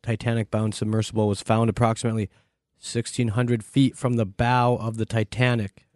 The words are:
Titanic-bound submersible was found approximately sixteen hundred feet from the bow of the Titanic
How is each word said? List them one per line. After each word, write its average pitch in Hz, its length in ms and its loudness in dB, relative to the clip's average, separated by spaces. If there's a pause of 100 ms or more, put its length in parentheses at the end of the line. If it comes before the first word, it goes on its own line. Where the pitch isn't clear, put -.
Titanic-bound 110 720 -2
submersible 107 540 0
was 101 120 0
found 113 300 2
approximately 113 580 0 (500)
sixteen - 500 -4
hundred 120 360 0
feet - 320 2
from 120 200 0
the 110 100 2
bow 120 500 2
of 113 220 -6
the 110 80 -2
Titanic 113 880 -2